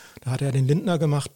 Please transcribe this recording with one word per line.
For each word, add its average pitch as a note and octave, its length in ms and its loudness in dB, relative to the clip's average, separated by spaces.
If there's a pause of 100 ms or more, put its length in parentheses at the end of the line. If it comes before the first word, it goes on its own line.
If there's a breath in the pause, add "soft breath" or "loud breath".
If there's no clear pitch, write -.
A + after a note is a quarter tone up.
(220 loud breath)
da B2 100 -4
hat C3 100 -4
er C#3 120 -2
den C3+ 120 2
Lindner E3 320 2
gemacht, D3 380 0